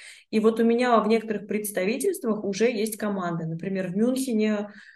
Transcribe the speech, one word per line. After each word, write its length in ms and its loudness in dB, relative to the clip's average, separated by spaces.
И 100 0
вот 180 4
у 60 4
меня 360 4
в 80 0
некоторых 380 0
представительствах 1000 -2
уже 260 2
есть 260 -2
команды. 500 -4
Например, 420 -4
в 80 -6
Мюнхене 720 0